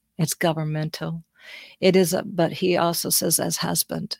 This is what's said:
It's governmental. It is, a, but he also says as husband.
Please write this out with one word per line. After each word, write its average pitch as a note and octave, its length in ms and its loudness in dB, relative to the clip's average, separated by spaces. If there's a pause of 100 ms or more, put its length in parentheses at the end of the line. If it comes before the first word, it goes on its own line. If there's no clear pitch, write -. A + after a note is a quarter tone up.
(180)
It's D#3 160 -2
governmental. D#3+ 880 -4 (560)
It F3+ 160 4
is, F3+ 180 6
a, F#3 100 -2
but E3+ 280 0
he F3 260 2
also E3+ 320 0
says F3 300 2
as E3+ 180 -2
husband. E3 640 -4